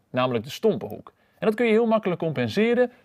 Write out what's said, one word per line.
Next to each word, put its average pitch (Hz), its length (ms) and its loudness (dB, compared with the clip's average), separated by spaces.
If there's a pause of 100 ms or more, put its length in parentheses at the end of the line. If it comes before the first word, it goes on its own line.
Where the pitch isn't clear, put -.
(100)
namelijk 127 340 -2
de 143 60 -14
stompe 160 360 -2
hoek. - 260 -14 (260)
En - 80 -4
dat 220 80 2
kun 240 120 0
je 220 60 4
heel 226 140 4
makkelijk 214 340 0
compenseren, 202 720 0 (120)